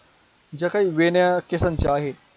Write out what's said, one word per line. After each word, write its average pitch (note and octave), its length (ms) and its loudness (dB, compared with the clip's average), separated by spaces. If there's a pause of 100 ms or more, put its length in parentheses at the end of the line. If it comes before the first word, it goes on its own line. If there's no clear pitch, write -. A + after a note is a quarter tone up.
(580)
ज्या E3+ 120 -4
काही G3+ 200 0
वेण्या F3 500 2
केसांच्या E3 540 -2
आहेत C#3+ 200 -4 (240)